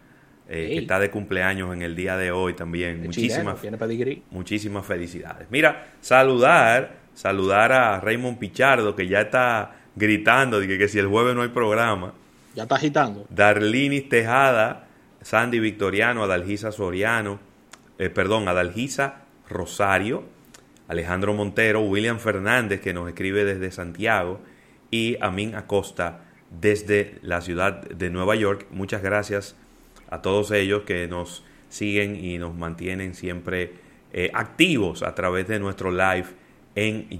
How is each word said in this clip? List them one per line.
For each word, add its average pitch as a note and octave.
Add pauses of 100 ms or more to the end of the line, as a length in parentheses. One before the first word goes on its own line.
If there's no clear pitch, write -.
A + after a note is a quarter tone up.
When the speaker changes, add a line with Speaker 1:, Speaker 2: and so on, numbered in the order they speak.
(480)
Speaker 1:
eh, E2
que D#2
Speaker 2:
Ey. E3
Speaker 1:
está F#2+
de G2+
cumpleaños F#2+
en F2
el E2+
día F#2
de F#2
hoy F2+
también. E2+
Speaker 2:
El E2
Speaker 1:
Muchísimas A#2
Speaker 2:
chileno, G2+
tiene G#2+
pedigrí. A#2 (100)
Speaker 1:
muchísimas G2+
felicidades. F2
Mira, D3 (140)
saludar, C3 (180)
saludar G2
a A#2
Raymond A#2
Pichardo, A2+
que F#2
ya F#2+
está A#2 (180)
gritando, A2
de G2
que, F#2+
que G2+
si G#2
el G2
jueves A#2
no A#2+
hay A#2+
programa. A2 (420)
Speaker 2:
Ya A2
está C3+
agitando. C3+
Speaker 1:
Darlinis G#2+
Tejada, A#2+ (360)
Sandy A#2
Victoriano, G#2+
Adalgisa G2
Soriano, G2+ (580)
eh, F#2
perdón, G2
Adalgisa F#2 (280)
Rosario, G2 (640)
Alejandro F2+
Montero, G#2+
William G#2+
Fernández, G#2+
que F#2+
nos F2
escribe F#2+
desde F#2+
Santiago, F#2 (540)
y A#2
Amin G#2
Acosta F#2 (280)
desde G2+
la F2
ciudad F2+
de F2
Nueva F#2
York. G2+
Muchas G2
gracias G2+ (520)
a E2
todos G#2
ellos G2+
que F2
nos F2 (260)
siguen G#2 (100)
y F2
nos E2+
mantienen F2+
siempre, F2+ (400)
eh, F2+
activos A#2+
a E2+
través F#2
de A2
nuestro F#2+
live F#2 (500)
en G#2+ (120)